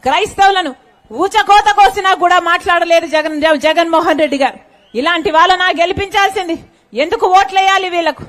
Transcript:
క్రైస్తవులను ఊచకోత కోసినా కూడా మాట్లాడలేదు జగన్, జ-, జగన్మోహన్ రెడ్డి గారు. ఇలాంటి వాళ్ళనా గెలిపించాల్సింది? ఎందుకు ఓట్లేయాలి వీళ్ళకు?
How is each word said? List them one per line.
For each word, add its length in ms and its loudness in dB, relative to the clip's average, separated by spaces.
క్రైస్తవులను 680 0
ఊచకోత 580 2
కోసినా 320 2
కూడా 160 2
మాట్లాడలేదు 540 0
జగన్, 280 -2
జ-, 220 2
జగన్మోహన్ 580 0
రెడ్డి 200 -2
గారు. 140 -4
ఇలాంటి 420 -2
వాళ్ళనా 320 2
గెలిపించాల్సింది? 760 -2
ఎందుకు 320 -2
ఓట్లేయాలి 560 0
వీళ్ళకు? 340 -4